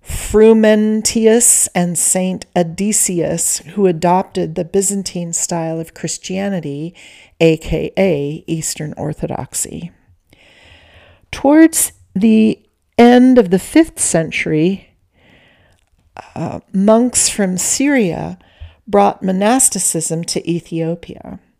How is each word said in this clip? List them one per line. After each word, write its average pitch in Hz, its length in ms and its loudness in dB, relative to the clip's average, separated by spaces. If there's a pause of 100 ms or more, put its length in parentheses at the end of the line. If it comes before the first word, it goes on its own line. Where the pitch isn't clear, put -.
Frumentius 220 1700 2
and 175 240 -2
Saint 185 560 -4
Adisius, 175 1040 -2 (120)
who 202 120 0
adopted 175 720 0
the 175 100 -6
Byzantine 190 680 -4
style 165 460 -6
of 160 140 -12
Christianity, 175 1000 -8 (440)
A 165 180 4
K 151 380 -6
A 151 520 -2
Eastern 156 500 -8
Orthodoxy. - 920 -8 (1400)
Towards 320 600 4 (240)
the 220 440 2 (380)
end 247 400 8
of 190 140 4
the 185 80 2
fifth - 400 0
century, 165 960 -2 (1400)
uh, - 280 -8 (120)
monks 220 560 2
from 185 280 -2
Syria 208 800 -2 (480)
brought 202 340 2
monasticism 190 1040 -2
to - 260 -6
Ethiopia. 170 880 -8 (200)